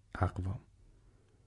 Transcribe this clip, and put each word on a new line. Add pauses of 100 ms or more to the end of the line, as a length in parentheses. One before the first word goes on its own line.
(140)
اقوام. (880)